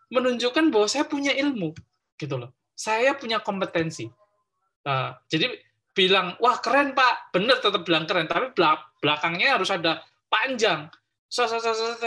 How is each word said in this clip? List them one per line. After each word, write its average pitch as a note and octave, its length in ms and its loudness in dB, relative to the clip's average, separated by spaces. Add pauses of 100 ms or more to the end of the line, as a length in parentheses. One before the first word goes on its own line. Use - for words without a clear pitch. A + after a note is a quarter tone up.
menunjukkan B3 640 2
bahwa G#3 160 4
saya D4 160 0
punya C#4 280 -2
ilmu B3 400 -2 (440)
gitu C3+ 240 -6
loh. A#2+ 120 -14 (200)
Saya A#3 400 0
punya A3+ 240 -4
kompetensi. F3 720 -4 (720)
Eh, C3 300 -2 (180)
jadi A3+ 240 -2 (400)
bilang, F#3 480 2
"Wah, A#3 160 4
keren, C4+ 400 0
Pak." B3+ 320 2
Bener, A3 320 2
tetap G3 240 0
bilang D#3+ 240 0
keren, F3 160 0
tapi A3 320 -2
belak-, D#3 400 2
belakangnya F3 640 0
harus F3+ 80 -2
ada E3 320 -2 (320)
panjang. G#3+ 560 0 (440)
So, A#3+ 160 0
so, A3+ 80 -4
so, A3+ 160 -2
so, A3+ 240 -4
so, A#3 100 -8